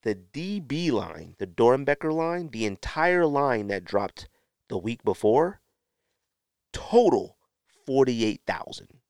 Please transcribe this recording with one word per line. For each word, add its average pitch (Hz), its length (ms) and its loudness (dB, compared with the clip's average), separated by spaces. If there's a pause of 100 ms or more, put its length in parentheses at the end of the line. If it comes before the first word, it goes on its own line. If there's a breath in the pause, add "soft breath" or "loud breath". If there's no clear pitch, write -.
The 107 100 -2
D 175 460 -10
B 156 300 -4
line, 87 480 -6
the 98 80 -8
Doernbecher 135 640 2
line, 165 380 -4
the 110 160 -4
entire 165 600 0
line 139 420 0
that 95 160 -4
dropped 98 440 -4 (400)
the 98 80 -6
week 107 260 -6
before, 123 600 2 (1120)
total 180 640 2 (480)
forty-eight 123 600 2
thousand. - 640 -10